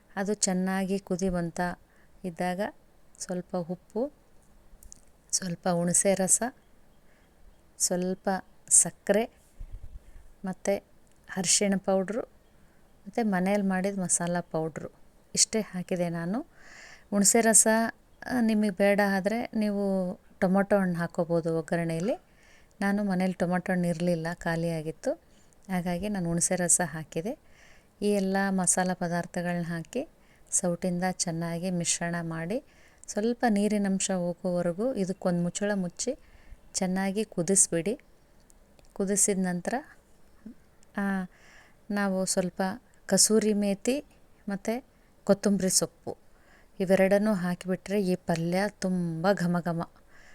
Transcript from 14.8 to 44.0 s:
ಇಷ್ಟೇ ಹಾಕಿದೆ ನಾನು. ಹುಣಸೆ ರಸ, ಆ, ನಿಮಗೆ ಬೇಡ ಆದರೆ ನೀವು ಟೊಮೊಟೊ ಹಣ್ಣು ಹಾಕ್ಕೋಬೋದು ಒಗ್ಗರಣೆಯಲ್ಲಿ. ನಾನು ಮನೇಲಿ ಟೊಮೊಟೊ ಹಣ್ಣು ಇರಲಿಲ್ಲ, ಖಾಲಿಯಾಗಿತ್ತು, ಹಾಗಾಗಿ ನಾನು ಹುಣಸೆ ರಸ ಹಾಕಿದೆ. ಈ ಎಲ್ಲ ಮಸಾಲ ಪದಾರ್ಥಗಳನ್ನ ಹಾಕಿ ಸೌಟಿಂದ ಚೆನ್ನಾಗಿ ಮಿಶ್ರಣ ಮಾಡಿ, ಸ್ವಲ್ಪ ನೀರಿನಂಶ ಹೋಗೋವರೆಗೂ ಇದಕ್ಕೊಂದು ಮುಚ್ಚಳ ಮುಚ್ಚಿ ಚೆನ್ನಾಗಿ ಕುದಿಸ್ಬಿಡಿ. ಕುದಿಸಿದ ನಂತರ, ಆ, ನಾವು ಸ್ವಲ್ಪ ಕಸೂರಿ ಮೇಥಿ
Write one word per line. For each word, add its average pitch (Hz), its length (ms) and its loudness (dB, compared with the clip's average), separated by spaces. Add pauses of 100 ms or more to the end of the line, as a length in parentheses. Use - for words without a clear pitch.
ಇಷ್ಟೇ - 260 2
ಹಾಕಿದೆ 180 480 -4
ನಾನು. 170 320 -4 (680)
ಹುಣಸೆ 202 320 4
ರಸ, 220 260 6 (580)
ಆ, 254 160 0
ನಿಮಗೆ 214 280 2
ಬೇಡ 196 380 2
ಆದರೆ 196 460 0
ನೀವು 202 640 0 (200)
ಟೊಮೊಟೊ 196 380 4
ಹಣ್ಣು 180 180 2
ಹಾಕ್ಕೋಬೋದು 165 640 0
ಒಗ್ಗರಣೆಯಲ್ಲಿ. 165 540 -2 (680)
ನಾನು 202 220 0
ಮನೇಲಿ 185 300 0
ಟೊಮೊಟೊ 180 380 0
ಹಣ್ಣು 175 160 2
ಇರಲಿಲ್ಲ, 170 460 0
ಖಾಲಿಯಾಗಿತ್ತು, 165 800 -4 (580)
ಹಾಗಾಗಿ 180 400 -2
ನಾನು 180 200 -2
ಹುಣಸೆ 170 260 0
ರಸ 175 280 2
ಹಾಕಿದೆ. 165 540 -6 (640)
ಈ 202 40 -2
ಎಲ್ಲ 196 320 2 (120)
ಮಸಾಲ 185 440 0
ಪದಾರ್ಥಗಳನ್ನ 175 680 -4
ಹಾಕಿ 170 440 -8 (440)
ಸೌಟಿಂದ 175 600 -2
ಚೆನ್ನಾಗಿ 170 600 -4
ಮಿಶ್ರಣ 170 500 -2
ಮಾಡಿ, 165 420 -6 (440)
ಸ್ವಲ್ಪ 233 420 -2
ನೀರಿನಂಶ 202 640 2
ಹೋಗೋವರೆಗೂ 175 840 -2
ಇದಕ್ಕೊಂದು 180 500 0
ಮುಚ್ಚಳ 202 300 -2
ಮುಚ್ಚಿ 196 420 -4 (580)
ಚೆನ್ನಾಗಿ 190 520 -2
ಕುದಿಸ್ಬಿಡಿ. 180 720 0 (960)
ಕುದಿಸಿದ 196 440 2
ನಂತರ, 185 360 -2 (1200)
ಆ, 196 280 -2 (640)
ನಾವು 196 340 0
ಸ್ವಲ್ಪ 185 360 -2 (440)
ಕಸೂರಿ 214 480 4
ಮೇಥಿ 208 520 0 (440)